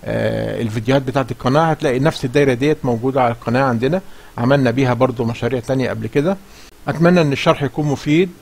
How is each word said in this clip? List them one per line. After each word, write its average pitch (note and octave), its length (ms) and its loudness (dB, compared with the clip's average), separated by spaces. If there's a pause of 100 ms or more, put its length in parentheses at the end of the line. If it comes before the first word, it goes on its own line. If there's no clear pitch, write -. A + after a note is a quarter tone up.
آه، A2 560 -4
الفيديوهات A#2+ 400 0
بتاعت C3 300 -4
القناة، D3 400 2
هتلاقي C#3 280 0
نفس D3 260 0
الدايرة C3+ 280 2
ديت C#3+ 320 0
موجودة B2+ 360 0
على A#2+ 100 2
القناة C3+ 320 0
عندنا، C3+ 380 0 (360)
عملنا B2+ 340 2
بيها B2 220 0
برضو B2 320 0
مشاريع A#2+ 340 -4
تانية C3 300 -2
قبل A2 180 -6
كده. D#3+ 300 -2 (500)
أتمنى E3+ 340 4
إن D3 100 2
الشرح D3 320 0
يكون D3 220 -2
مفيد D3 440 0 (120)